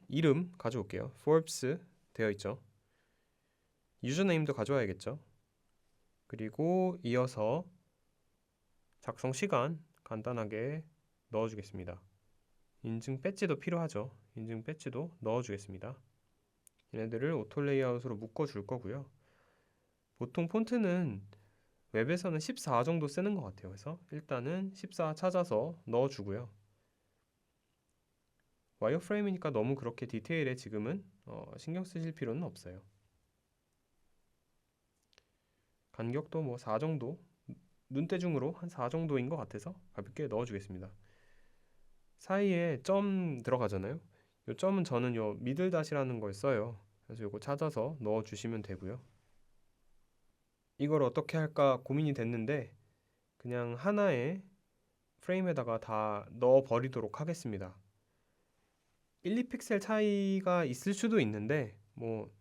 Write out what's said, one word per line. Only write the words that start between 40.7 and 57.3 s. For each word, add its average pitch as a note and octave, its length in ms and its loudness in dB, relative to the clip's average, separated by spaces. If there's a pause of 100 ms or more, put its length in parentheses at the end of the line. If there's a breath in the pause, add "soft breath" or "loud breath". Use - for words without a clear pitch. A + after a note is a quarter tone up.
사이에 F3 640 2
점 F#3+ 580 2
들어가잖아요. A#2 580 0 (480 soft breath)
요 A#2 60 -2
점은 F#3+ 300 2
저는 A#2+ 320 0
요 G#2+ 240 0
미들 C#3+ 300 0
닷이라는 C#3+ 500 0
걸 G#2 120 -4
써요. A2+ 460 0 (280)
그래서 A2+ 180 -10
요거 G#2 160 -6
찾아서 C#3+ 600 -2
넣어주시면 A2 600 0
되고요. G2+ 380 -8 (1800)
이걸 D3 240 4
어떻게 D3 340 2
할까 D3+ 480 4
고민이 D3 300 2
됐는데 A#2+ 580 -2 (680)
그냥 A#2+ 360 -4
하나의 F3+ 680 2 (800)
프레임에다가 D#3 600 0
다 G#2+ 520 0
넣어버리도록 B2 880 6
하겠습니다. G#2+ 560 -4 (1500)